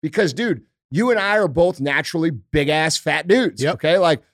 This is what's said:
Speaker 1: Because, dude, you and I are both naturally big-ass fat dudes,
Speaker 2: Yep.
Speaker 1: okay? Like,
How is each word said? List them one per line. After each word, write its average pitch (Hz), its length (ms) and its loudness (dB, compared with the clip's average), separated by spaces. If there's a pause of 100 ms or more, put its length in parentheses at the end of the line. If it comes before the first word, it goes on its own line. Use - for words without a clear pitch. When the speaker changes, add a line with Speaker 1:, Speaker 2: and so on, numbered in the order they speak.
Speaker 1:
Because, 156 300 -2
dude, 156 320 -4 (260)
you 226 220 0
and 220 80 2
I 202 160 0
are 208 100 2
both 170 340 0
naturally 151 500 -2
big-ass 151 640 -2
fat 156 320 -4
dudes, 202 340 2
Speaker 2:
Yep. 151 120 0
Speaker 1:
okay? 165 240 0
Like, 165 220 2 (140)